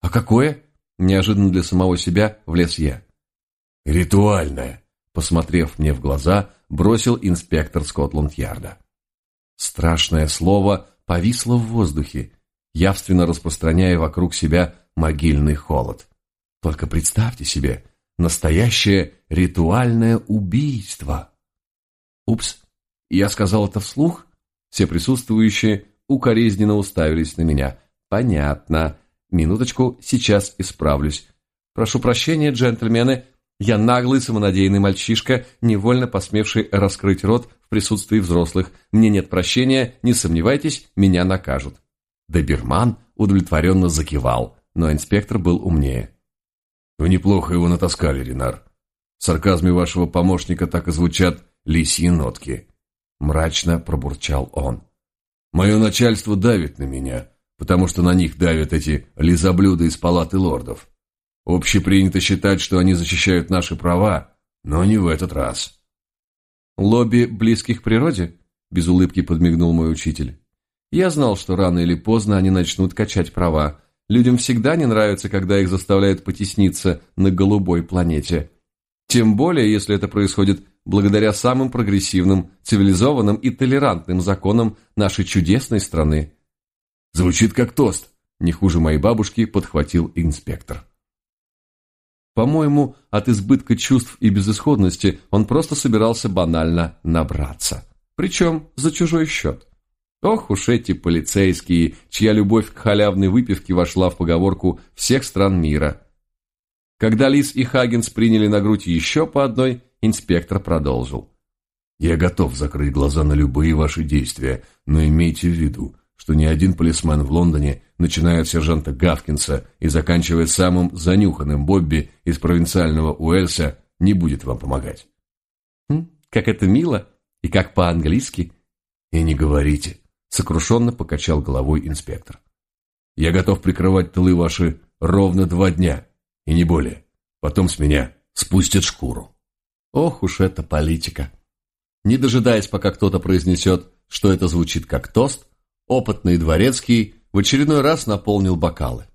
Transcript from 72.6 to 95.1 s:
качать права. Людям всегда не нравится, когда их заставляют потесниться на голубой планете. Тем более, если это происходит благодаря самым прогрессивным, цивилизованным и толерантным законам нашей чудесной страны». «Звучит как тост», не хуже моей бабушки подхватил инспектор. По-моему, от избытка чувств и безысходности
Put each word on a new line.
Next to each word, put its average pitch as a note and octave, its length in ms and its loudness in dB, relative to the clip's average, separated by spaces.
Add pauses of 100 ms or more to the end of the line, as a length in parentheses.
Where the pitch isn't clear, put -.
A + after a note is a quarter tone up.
качать G2 400 -2
права. D#2 480 -2 (280)
Людям A#2+ 300 4
всегда B2 380 0
не D3+ 100 0
нравится, G#2+ 420 0
когда G2 320 0
их F#2+ 80 0
заставляют F#2+ 560 0
потесниться F#2+ 800 -2 (140)
на F#2+ 140 4
голубой F#2 520 0
планете. E2 680 -2 (560)
Тем A2 300 4
более, C#3 340 2
если G#2 240 0
это G2 140 -2
происходит G2 580 0 (180)
благодаря G#2 500 2
самым B2+ 360 0
прогрессивным, G2 840 0 (100)
цивилизованным G#2 760 2
и B2+ 140 -2
толерантным B2 680 -2
законам G#2 560 0 (200)
нашей G2+ 280 0
чудесной G2 560 0
страны». D2+ 540 -2 (800)
«Звучит F2+ 400 2
как A#2+ 200 -2
тост», - 380 -2 (300)
не E2+ 120 0
хуже E2+ 280 0
моей D#2 180 2
бабушки G#2+ 460 0
подхватил E2+ 720 -2
инспектор. - 720 -6 (1500)
По-моему, D3 600 2 (160)
от G#2 180 -2
избытка A#2 480 2
чувств - 440 -2
и A2+ 80 4
безысходности G2+ 880 0 (120)